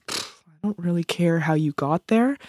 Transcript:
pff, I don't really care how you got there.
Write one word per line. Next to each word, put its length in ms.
pff, 200
I 40
don't 120
really 240
care 360
how 160
you 180
got 340
there. 300